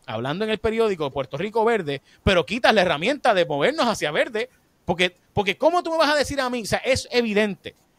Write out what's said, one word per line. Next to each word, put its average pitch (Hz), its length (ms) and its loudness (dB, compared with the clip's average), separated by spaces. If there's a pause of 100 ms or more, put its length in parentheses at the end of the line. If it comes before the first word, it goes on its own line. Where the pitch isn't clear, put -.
hablando 131 400 -4
en 214 60 -4
el 220 80 -2
periódico 220 460 0
de 135 60 -4
Puerto 139 280 -6
Rico 214 260 0
Verde, 180 380 0 (200)
pero 180 220 4
quitas 240 300 2
la 196 80 4
herramienta 190 500 0
de 175 140 2
movernos 208 400 0
hacia 170 240 -2
verde. 226 400 -2 (340)
Porque, 180 300 0 (180)
porque 196 240 -2
¿cómo 339 260 2
tú 330 100 -4
me 320 60 -2
vas 294 120 4
a 302 60 2
decir 277 240 -2
a 254 100 -2
mí? 240 120 -4
O 180 40 -8
sea, 196 140 -2
es 247 320 -2
evidente 214 600 -2 (240)